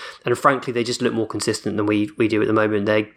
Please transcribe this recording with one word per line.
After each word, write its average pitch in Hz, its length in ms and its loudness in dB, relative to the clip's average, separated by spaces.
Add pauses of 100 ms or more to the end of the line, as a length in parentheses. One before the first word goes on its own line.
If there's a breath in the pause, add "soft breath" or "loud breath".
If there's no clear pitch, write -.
(240 loud breath)
And 120 120 2
frankly, 131 360 2
they 120 100 0
just 120 200 -4
look 117 100 2
more 113 160 0
consistent 107 480 -4
than 104 80 0
we, 104 320 0
we 113 100 2
do 107 140 2
at 110 80 2
the 107 60 2
moment. 107 320 2
They, 107 160 2 (140)